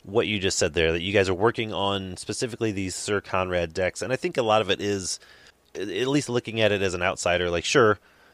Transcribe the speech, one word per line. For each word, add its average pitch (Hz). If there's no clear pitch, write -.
what 101
you 104
just 92
said 85
there, 82
that 85
you 95
guys 98
are 92
working 110
on 95
specifically 110
these 95
Sir 101
Conrad 90
decks. 90
And 104
I 131
think 175
a 131
lot 110
of 95
it -
is, 101
a-, 85
at 127
least 143
looking 120
at 104
it 98
as 92
an 87
outsider, 87
like, 85
sure, 107